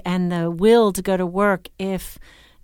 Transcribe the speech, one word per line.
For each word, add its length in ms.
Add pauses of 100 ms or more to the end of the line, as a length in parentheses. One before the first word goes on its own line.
and 260
the 200
will 420
to 80
go 160
to 80
work 440 (100)
if 380 (460)